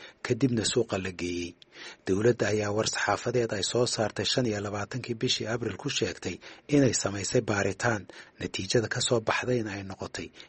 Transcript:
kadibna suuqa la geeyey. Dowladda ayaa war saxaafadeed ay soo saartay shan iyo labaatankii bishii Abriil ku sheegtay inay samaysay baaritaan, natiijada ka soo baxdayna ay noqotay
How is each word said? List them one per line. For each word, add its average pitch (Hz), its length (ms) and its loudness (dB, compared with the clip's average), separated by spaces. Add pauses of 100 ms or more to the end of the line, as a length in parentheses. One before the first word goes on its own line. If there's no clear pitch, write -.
(220)
kadibna 120 420 2
suuqa 113 340 0
la 92 140 -6
geeyey. 87 380 -6 (540)
Dowladda 107 440 4
ayaa 104 260 2
war 107 120 2
saxaafadeed 113 680 0
ay 98 80 -2
soo 120 240 2
saartay 104 400 0
shan 127 200 2
iyo 104 140 0
labaatankii 101 540 -4
bishii 117 320 -2
Abriil 110 300 -2
ku - 120 -6
sheegtay 92 480 -4 (320)
inay 139 260 6
samaysay 101 460 0
baaritaan, 104 640 0 (360)
natiijada 98 500 0
ka - 120 -4
soo 117 200 2
baxdayna 113 520 0
ay 101 140 -6
noqotay 95 420 -8 (200)